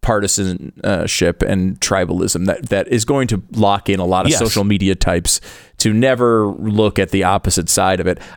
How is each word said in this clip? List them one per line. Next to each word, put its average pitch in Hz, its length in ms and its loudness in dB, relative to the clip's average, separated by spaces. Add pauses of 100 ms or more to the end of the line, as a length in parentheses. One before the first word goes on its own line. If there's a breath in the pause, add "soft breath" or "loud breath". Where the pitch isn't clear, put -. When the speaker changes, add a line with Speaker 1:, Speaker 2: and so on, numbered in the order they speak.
Speaker 1:
partisanship 92 1400 -2
and 92 400 0
tribalism 90 640 -2
that, - 240 -4
that 98 200 -2
is 117 140 0
going 131 260 0
to 101 120 -2 (120)
lock 101 360 2
in 95 100 0
a 90 60 -2
lot 92 220 2
of - 40 2
Speaker 2:
Yes. 151 80 2
Speaker 1:
social 107 240 0
media 98 300 2
types 87 480 0 (380 loud breath)
to 110 120 0
never 117 540 2
look 104 540 0
at 95 100 0
the 98 140 0
opposite 92 460 0
side 95 300 2
of 87 60 -4
it. 90 140 0 (180 loud breath)